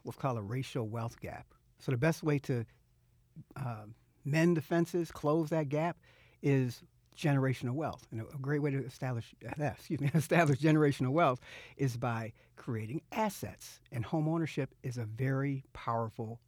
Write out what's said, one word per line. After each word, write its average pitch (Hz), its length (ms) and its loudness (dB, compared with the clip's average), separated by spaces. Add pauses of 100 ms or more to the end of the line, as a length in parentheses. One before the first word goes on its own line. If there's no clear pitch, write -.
what's 123 160 -8
called 127 220 0
a - 20 -6
racial 120 460 -4
wealth 113 320 -6
gap. - 340 -12 (240)
So - 140 -4
the 127 60 2
best 156 260 2
way 147 160 2
to, 120 260 -2 (920)
uh, 117 300 -6 (400)
mend 160 320 4
the 151 40 -2
fences, 170 500 0
close 151 380 2
that 156 200 0
gap, 156 280 -2 (440)
is 131 400 2 (360)
generational 131 540 2
wealth. 143 400 -4
And 110 100 -6
a, 113 60 -8
a 147 120 -12
great 143 220 0
way 147 100 0
to 135 140 -2
establish, 127 480 -6 (140)
<laughs> 117 120 -8
uh, 147 40 -2
excuse 135 360 -4
me, 143 120 2
<laughs> - 20 -6
establish 160 460 4
generational 151 520 4
wealth 143 300 4 (340)
is 123 220 0
by 113 340 -2 (240)
creating 113 460 -6 (100)
assets. - 680 -4 (100)
And 120 140 -4
home 156 240 0
ownership 156 440 -2 (100)
is 123 140 -6
a 117 80 -4
very 135 680 -2
powerful, 117 760 -4